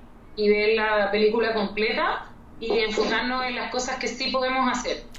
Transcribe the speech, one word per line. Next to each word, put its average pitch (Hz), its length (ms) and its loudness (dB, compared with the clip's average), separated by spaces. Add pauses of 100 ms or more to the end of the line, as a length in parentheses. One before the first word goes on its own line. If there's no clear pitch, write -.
(360)
y 208 120 4
ver 208 280 4
la 214 340 2
película 214 420 4
completa 226 760 0 (340)
y 226 180 0
enfocarnos 220 680 0
en 247 120 -4
las 240 140 -6
cosas 254 260 -4
que 254 120 -4
sí 262 220 -4
podemos 254 400 2
hacer. - 340 -4 (140)